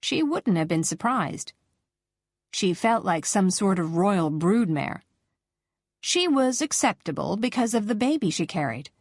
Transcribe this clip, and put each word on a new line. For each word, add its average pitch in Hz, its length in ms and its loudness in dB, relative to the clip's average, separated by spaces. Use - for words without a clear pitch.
she - 220 -2
wouldn't 285 340 0
have 156 100 2
been 165 160 0
surprised. 214 680 -4
She 185 220 0
felt 226 320 0
like 170 200 0
some 190 260 2
sort 190 280 2
of 165 160 -2
royal 175 360 2
broodmare. 165 680 0
She 359 260 0
was 262 340 2
acceptable 190 760 -2
because 233 360 0
of 214 140 0
the 226 80 0
baby 247 340 0
she 156 180 -2
carried. 139 420 -4